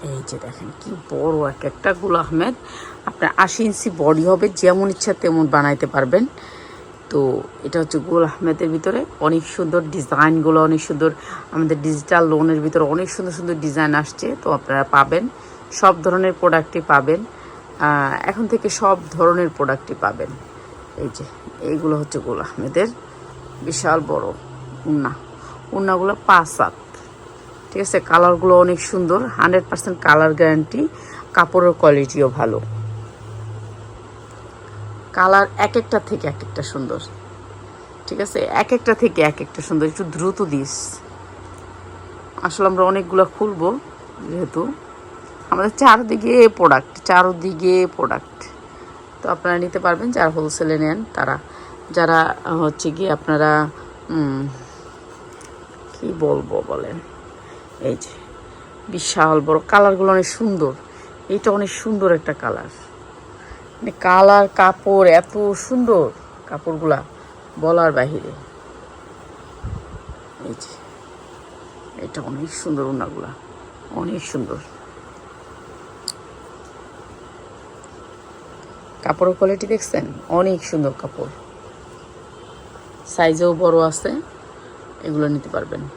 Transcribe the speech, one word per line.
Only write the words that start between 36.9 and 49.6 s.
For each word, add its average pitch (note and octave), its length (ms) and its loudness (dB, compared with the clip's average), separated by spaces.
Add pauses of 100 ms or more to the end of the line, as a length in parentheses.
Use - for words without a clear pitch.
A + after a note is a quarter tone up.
ঠিক - 200 -10
আছে? - 140 -4 (220)
এক - 140 0
একটা A#3 160 2 (100)
থেকে A3 180 2 (100)
এক D3 140 -10
একটা - 240 -14
সুন্দর। D#3 240 0
একটু F#3+ 120 -8 (100)
দ্রুত F3+ 240 -2 (140)
দিস, C#3 220 -4 (1700)
আসলে F#3+ 240 0
আমরা F#3 200 2
অনেকগুলো F#3+ 340 2 (120)
খুলবো F#3+ 320 -2 (600)
যেহেতু E3 320 -6 (880)
আমাদের G3+ 280 0
চারদিকে A#3 540 6 (240)
প্রোডাক্ট, C#3+ 340 4 (160)
চারদিকে F3+ 640 4 (220)
প্রোডাক্ট। - 400 -4 (840)
তো - 140 -8
আপনারা F3 300 -2